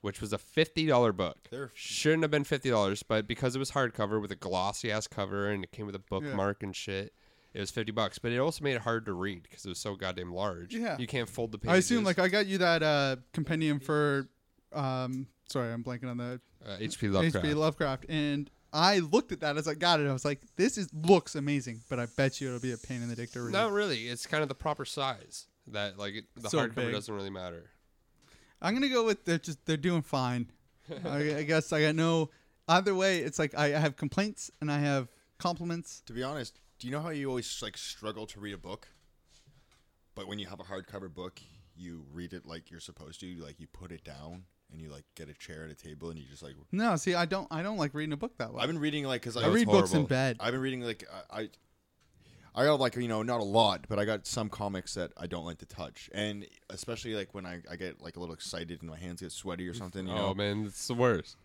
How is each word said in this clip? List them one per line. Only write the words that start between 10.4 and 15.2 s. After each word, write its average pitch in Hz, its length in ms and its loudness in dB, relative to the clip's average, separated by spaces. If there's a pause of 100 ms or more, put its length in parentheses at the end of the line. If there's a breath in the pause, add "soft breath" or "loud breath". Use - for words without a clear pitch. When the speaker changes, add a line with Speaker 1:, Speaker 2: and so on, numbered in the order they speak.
Speaker 3:
Yeah. 226 240 -2
Speaker 1:
You 123 100 -4
can't 120 220 -2
fold 117 220 -2
the 107 180 -6
Speaker 3:
I 180 80 8
assume, 226 220 4
Speaker 1:
pages. 190 180 2
Speaker 3:
like, - 20 0
I 185 80 6
got 202 200 2
you 190 100 0
that, 170 240 6
uh, 139 360 4 (160)
compendium 156 460 2
for, 147 480 2 (460)
um, 131 540 -2 (200)